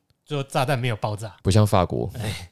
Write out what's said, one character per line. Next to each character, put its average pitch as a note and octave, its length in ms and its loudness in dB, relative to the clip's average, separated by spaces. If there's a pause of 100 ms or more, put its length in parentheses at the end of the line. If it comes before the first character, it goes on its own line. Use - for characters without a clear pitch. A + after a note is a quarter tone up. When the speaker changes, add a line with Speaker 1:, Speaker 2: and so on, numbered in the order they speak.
(260)
Speaker 1:
最 D3 120 -6
后 C3 60 -4
炸 C#3 220 -2
弹 C3 140 -2
没 B2+ 80 -2
有 A2+ 80 -2
爆 G#2+ 200 -4
炸。 G#2 280 -12
Speaker 2:
不 F#2+ 80 2
像 G#2 160 6
法 F#2 180 4
国， A#1+ 300 -4
Speaker 1:
哎。 - 360 -8